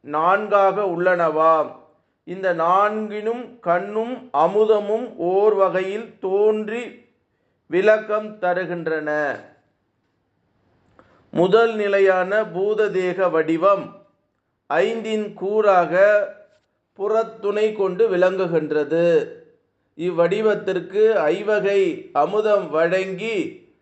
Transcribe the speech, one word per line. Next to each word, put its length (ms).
நான்காக 800
உள்ளனவாம். 880
இந்த 300
நான்கினும் 1040
கண்ணும் 720
அமுதமும் 840
ஓர் 380
வகையில் 640
தோன்றி 880
விளக்கம் 720
தருகின்றன. 1000
முதல் 440
நிலையான 720
பூத 440
தேக 400
வடிவம் 760
ஐந்தின் 720
கூறாக 880
புறத்துணை 760
கொண்டு 440
விளங்குகின்றது. 1120
இவ்வடிவத்திற்கு 1160
ஐவகை 1000
அமுதம் 580
வழங்கி 1000